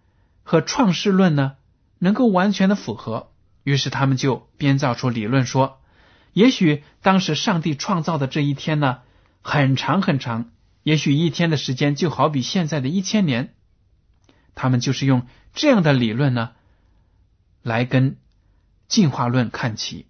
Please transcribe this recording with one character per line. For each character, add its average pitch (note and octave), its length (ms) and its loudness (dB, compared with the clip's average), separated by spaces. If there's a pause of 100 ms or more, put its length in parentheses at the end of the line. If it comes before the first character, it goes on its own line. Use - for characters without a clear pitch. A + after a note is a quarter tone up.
(420)
和 E3 180 2
创 G3 320 0
世 G3+ 180 0
论 F#3 240 4
呢， C3+ 220 -2 (420)
能 F3+ 140 2
够 B3 140 2
完 G3 260 2
全 F#3+ 160 2
的 G#3 60 2
符 C3+ 200 -6
合。 - 340 -10 (340)
于 C#3 140 0
是 C3+ 140 -2
他 C3 160 -2
们 C3+ 100 2
就 B2+ 400 -2
编 C#3 220 2
造 C3+ 160 0
出 B2+ 160 -2
理 A2+ 160 -4
论 C3 180 0
说， C3+ 380 -2 (500)
也 A3+ 180 6
许 D3+ 320 0 (200)
当 F#3+ 180 4
时 F3 140 -2
上 E3+ 260 -2
帝 D3+ 160 -4
创 E3+ 260 -4
造 E3 140 -4
的 C#3 100 -2
这 C#3+ 140 -4
一 C#3+ 140 0
天 D3+ 260 -2
呢， B2+ 220 0 (400)
很 C3 340 2
长 D#3 240 0
很 D#3+ 180 0
长， A#2 320 -6 (320)
也 D3+ 140 0
许 D3 160 0
一 D#3+ 160 2
天 E3 220 -2
的 D3+ 80 0
时 C3+ 160 -6
间 C#3+ 200 0
就 E3 140 -2
好 C#3 220 0
比 C#3+ 100 -2
现 E3 260 -4
在 D3 140 -4
的 B2+ 80 -4
一 F#3+ 140 -2
千 G3+ 240 0
年。 B2+ 280 -4 (1000)
他 C3 160 -2
们 B2 100 2
就 C3 140 -2
是 C#3 100 -4
用 C3 220 2 (260)
这 - 160 0
样 A3+ 140 4
的 D3+ 100 4
理 A#2+ 220 2
论 C3+ 180 0
呢， A#2 200 -4 (1120)
来 A#2 220 -2
跟 C3+ 320 0 (720)
进 F3+ 220 4
化 A#2+ 180 -4
论 A#2+ 220 0
看 A2+ 260 -6
齐。 - 320 -12